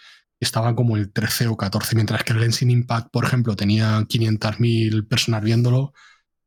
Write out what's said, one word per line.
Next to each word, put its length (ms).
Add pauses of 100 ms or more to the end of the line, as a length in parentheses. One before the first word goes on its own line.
(400)
y 60
estaban 280
como 220
el 160
trece 340
o 120
catorce, 360
mientras 300
que 80
el 80
Genshin 300
Impact, 400
por 160
ejemplo, 280
tenía 540
quinientas 520
mil 460
personas 380
viéndolo, 480 (540)